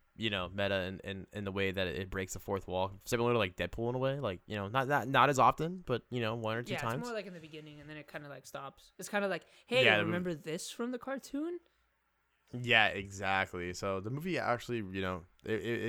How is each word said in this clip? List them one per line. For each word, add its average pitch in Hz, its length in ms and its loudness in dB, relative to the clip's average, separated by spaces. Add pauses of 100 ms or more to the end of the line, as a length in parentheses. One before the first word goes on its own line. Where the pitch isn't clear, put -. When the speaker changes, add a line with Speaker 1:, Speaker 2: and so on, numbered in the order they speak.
(160)
Speaker 1:
you 110 140 -2
know, 92 240 -2
meta 98 300 0
in, 92 200 -6
in, 98 300 -8
in 104 100 -6
the 98 80 -4
way 95 200 2
that 92 160 0
it, - 100 -4
it 92 120 -4
breaks 95 240 -4
the 92 60 -10
fourth 98 300 -4
wall, 92 220 0 (140)
similar 120 280 2
to, 120 40 4
like, 95 200 0
Deadpool 113 320 -2
in 127 60 -2
a - 20 -2
way. 135 240 -2
Like, 98 260 -4
you 107 80 -6
know, 101 140 -4
not, 127 180 0
not, 131 220 2
not 135 200 8
as 131 100 4
often, 165 460 4
but, 123 240 -2
you 123 120 -4
know, 113 140 -2
one 110 220 -2
or 123 60 -4
two 196 120 -8
Speaker 2:
Yeah, 156 60 -4
Speaker 1:
times. 123 200 -2
Speaker 2:
it's 240 60 -6
more, 240 60 -6
like, 202 140 -6
in 185 60 -14
the 170 80 -14
beginning, 151 400 -16
and 147 80 -16
then 151 80 -12
it 147 120 -16
kinda, 151 200 -12
like, 139 180 -14
stops. - 500 -12
It's 180 120 -10
kinda 202 180 2
like, 175 160 -2 (240)
"Hey, 247 160 6
Speaker 1:
Yeah, 220 140 10
the - 80 4
Speaker 2:
remember 175 300 0
this 160 360 -6
from 240 200 -6
the 247 80 -6
cartoon?" 294 600 -6 (920)
Speaker 1:
Yeah, 120 340 8
exactly. 95 840 0
So 95 260 0
the 101 100 -6
movie 151 300 -2
actually, 120 380 0
you 95 240 -4
know, 92 220 -2 (220)
it, 107 160 0
it, 107 280 -2